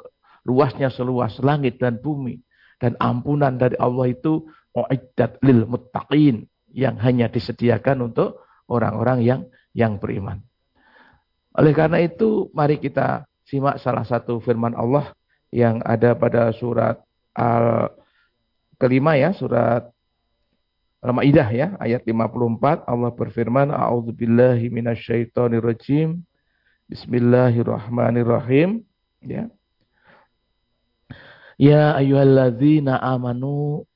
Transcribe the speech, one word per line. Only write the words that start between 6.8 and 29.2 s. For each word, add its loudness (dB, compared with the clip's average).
hanya 2
disediakan -2
untuk -4
orang-orang -2
yang, 2
yang 0
beriman. -8
Oleh 4
karena 2
itu, 0
mari 0
kita -4
simak -2
salah -2
satu -4
firman -2
Allah -2
yang 0
ada 2
pada 0
surat -2
Al-, 0
kelima, 2
ya, 0
surat -2
Al-Maidah, 4
ya, -2
ayat -6
lima -2
puluh -4
empat, -2
Allah -4
berfirman, -2
"A'udzubillahi 0
minasyaitonirrajim. -2
Bismillahirrahmanirrahim." 0